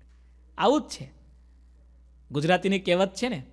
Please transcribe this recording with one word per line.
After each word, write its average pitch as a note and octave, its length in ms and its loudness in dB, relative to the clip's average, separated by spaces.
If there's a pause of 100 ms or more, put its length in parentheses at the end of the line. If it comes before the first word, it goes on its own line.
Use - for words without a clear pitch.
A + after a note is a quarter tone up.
(580)
આવું B3 220 4
જ - 40 -10
છે. - 300 -16 (1160)
ગુજરાતીની F3+ 480 0
કહેવત F#3+ 360 0
છે B3 140 -4
ને, E3+ 140 -6 (100)